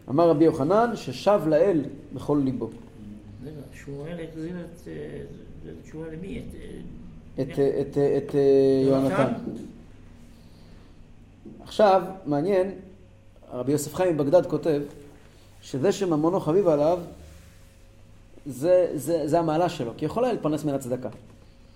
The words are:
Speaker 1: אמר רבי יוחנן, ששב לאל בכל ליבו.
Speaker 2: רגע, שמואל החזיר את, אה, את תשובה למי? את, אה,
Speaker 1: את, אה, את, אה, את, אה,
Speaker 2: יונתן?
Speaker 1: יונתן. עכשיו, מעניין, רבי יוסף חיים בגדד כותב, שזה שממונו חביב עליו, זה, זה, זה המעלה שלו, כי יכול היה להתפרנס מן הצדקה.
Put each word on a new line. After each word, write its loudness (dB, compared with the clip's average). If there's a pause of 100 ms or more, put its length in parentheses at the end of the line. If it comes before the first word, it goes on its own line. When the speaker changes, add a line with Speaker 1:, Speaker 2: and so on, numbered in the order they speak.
Speaker 1:
אמר 4
רבי 6
יוחנן, 4
ששב 0
לאל 4 (320)
בכל 0
ליבו. -2 (760)
Speaker 2:
רגע, -12 (120)
שמואל -12 (120)
החזיר -10
את, -16
אה, -12 (720)
את -14 (100)
תשובה -12
למי? -10
את, -12 (840)
אה, 0
Speaker 1:
את, -4
אה, 2
את, -6
אה, 2
את, -4
אה, 6
Speaker 2:
יונתן? 2
Speaker 1:
יונתן. 2 (2250)
עכשיו, 4 (220)
מעניין, 0 (840)
רבי -2
יוסף -2
חיים 2
בגדד 4
כותב, -2 (800)
שזה -2
שממונו 0
חביב 2
עליו, 4 (1500)
זה, 2
זה, -2
זה 4
המעלה 2
שלו, -6
כי -4
יכול -2
היה 2
להתפרנס -2
מן 0
הצדקה. -4 (680)